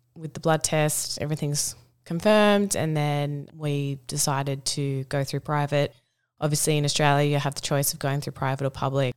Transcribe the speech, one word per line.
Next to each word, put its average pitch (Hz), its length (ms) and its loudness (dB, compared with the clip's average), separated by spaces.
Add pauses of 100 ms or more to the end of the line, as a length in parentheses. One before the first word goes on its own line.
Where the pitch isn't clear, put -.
(160)
with 160 180 -12
the - 60 -10
blood 156 240 2
test, - 580 0
everything's 147 540 -2 (300)
confirmed, 208 720 4
and 156 200 0
then 147 600 -2
we 143 520 -2
decided 139 580 -2
to 139 400 -2
go 139 180 -2
through 139 160 -4
private. 147 560 0 (460)
Obviously 151 360 2
in 147 80 2
Australia, 143 440 4
you 143 80 2
have 139 160 -2
the - 80 -12
choice 143 320 0
of 165 60 -14
going 139 220 -2
through 147 120 -8
private 135 320 -2
or 135 60 -2
public. 135 460 0